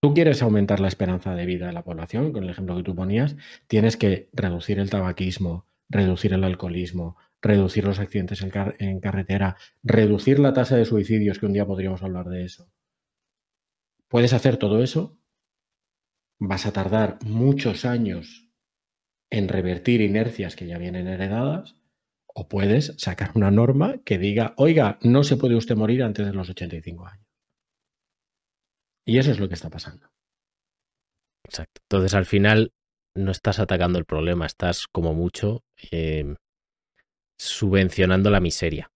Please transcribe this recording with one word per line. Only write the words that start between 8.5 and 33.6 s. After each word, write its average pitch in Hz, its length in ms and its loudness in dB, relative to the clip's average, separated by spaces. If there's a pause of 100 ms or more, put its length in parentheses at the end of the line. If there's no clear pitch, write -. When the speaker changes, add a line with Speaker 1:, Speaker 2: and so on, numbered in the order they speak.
Speaker 1:
car-, 98 260 -4
en 98 220 -4
carretera, 95 580 -2 (240)
reducir 110 560 4
la 139 160 4
tasa 127 240 2
de 117 80 4
suicidios, 104 540 0
que 107 80 -2
un 101 60 0
día 101 120 0
podríamos 95 380 -6
hablar - 240 -6
de 90 180 -8
eso. - 260 -18 (1400)
¿Puedes 120 260 4
hacer 120 240 4
todo 107 260 2
eso? 160 340 -4 (1200)
Vas 95 300 -4
a 101 40 -4
tardar 98 540 0
muchos 117 580 0
años 110 640 -4 (840)
en 101 160 0
revertir 95 540 0
inercias 104 540 -2
que 87 120 -12
ya 85 100 -10
vienen 180 300 -8
heredadas, 190 680 -4 (500)
o - 200 -12
puedes 104 500 0
sacar 95 360 -6
una 101 160 4
norma 135 560 2
que 190 140 0
diga, 104 380 0
"Oiga, 156 440 4
no 127 220 6
se 143 140 2
puede 120 180 2
usted 113 220 0
morir 117 260 2
antes 104 240 -2
de 98 60 -6
los 95 140 -6
ochenta 87 280 -10
y 82 60 -12
cinco 87 260 -14
años". - 180 -20 (1800)
Y 117 120 6
eso 135 100 4
es 104 100 0
lo 98 80 0
que 90 60 -4
está 82 160 -10
pasando. - 400 -18 (1400)
Speaker 2:
Exacto. - 380 -14
Entonces, 95 320 0
al 92 100 2
final, 107 480 2 (400)
no 95 180 -2
estás - 280 -2
atacando 90 400 0